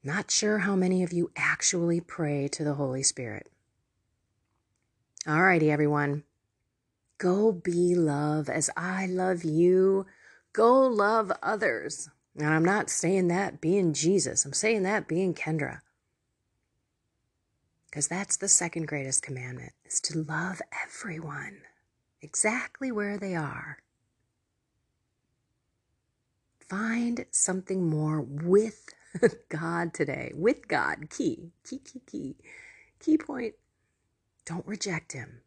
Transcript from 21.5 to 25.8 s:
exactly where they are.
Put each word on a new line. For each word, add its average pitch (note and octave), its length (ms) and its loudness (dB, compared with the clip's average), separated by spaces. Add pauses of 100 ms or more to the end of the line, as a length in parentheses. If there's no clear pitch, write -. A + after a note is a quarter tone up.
exactly B3 680 -4
where G#3 280 -4
they G3 160 -6
are. D3 480 -6 (2750)